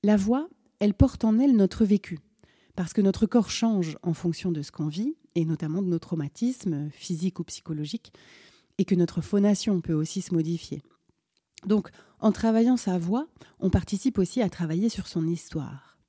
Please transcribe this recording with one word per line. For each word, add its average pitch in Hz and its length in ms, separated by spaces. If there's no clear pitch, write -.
La 208 120
voix, 240 320
elle 208 160
porte - 300
en 220 140
elle 262 180
notre 202 280
vécu, 196 360
parce 175 160
que - 80
notre 196 240
corps 220 260
change 196 520
en 170 100
fonction 175 400
de 151 100
ce - 80
qu'on - 160
vit, 208 300
et 165 120
notamment 160 360
de 185 60
nos 170 100
traumatismes 160 920
physiques 170 500
ou 170 40
psychologiques, - 680
et 196 60
que 196 100
notre 175 280
phonation 202 580
peut 165 140
aussi 156 260
se - 140
modifier. 160 480
Donc, 202 220
en 214 120
travaillant 226 440
sa 185 220
voix, 208 300
on 190 100
participe 202 480
aussi 202 240
à 180 80
travailler 175 400
sur - 180
son 165 180
histoire. 156 720